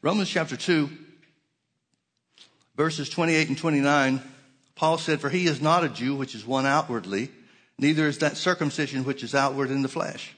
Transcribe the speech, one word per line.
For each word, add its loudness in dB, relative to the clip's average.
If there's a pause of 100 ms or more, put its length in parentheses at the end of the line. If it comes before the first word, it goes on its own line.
Romans 0
chapter -2
two, 2 (1800)
verses -2
twenty-eight 2
and -2
twenty-nine, 2 (520)
Paul 2
said, -2
"For -2
he 2
is 0
not 4
a 0
Jew, -4
which -6
is -12
one 0
outwardly, 0 (460)
neither 2
is -2
that 0
circumcision -2
which -6
is -10
outward 0
in -2
the 0
flesh." -8